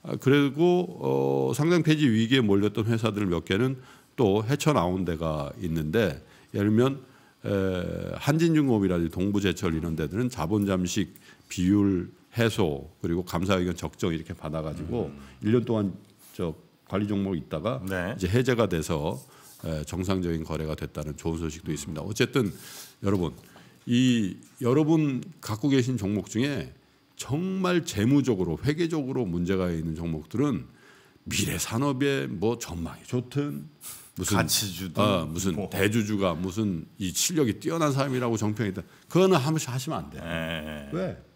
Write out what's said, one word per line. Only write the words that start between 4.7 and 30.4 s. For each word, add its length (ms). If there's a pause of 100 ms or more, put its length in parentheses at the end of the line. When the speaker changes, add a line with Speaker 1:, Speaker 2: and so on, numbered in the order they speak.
Speaker 1:
데가 460 (100)
있는데 580 (360)
예를 140
들면, 320 (440)
에, 720
한진중공업이라든지 960
동부제철 640
이런 200
데들은 340
자본 360
잠식 480 (340)
비율 640 (280)
해소 500 (120)
그리고 220
감사 320
의견 200
적정 380
이렇게 200
받아가지고 800
Speaker 2:
음. 60 (240)
Speaker 1:
일 80
년 140
동안 280 (400)
저 220 (320)
관리 200
종목 280
있다가 520
Speaker 2:
네. 300
Speaker 1:
이제 100
해제가 400
돼서, 540 (420)
에, 200
정상적인 600
거래가 300
됐다는 440
좋은 200
소식도 340
있습니다. 300
어쨌든 500 (520)
여러분, 280 (560)
이 500 (240)
여러분 640 (180)
갖고 260
계신 300
종목 320
중에 420 (440)
정말 680
재무적으로, 800
회계적으로 640
문제가 460
있는 240
종목들은 680 (580)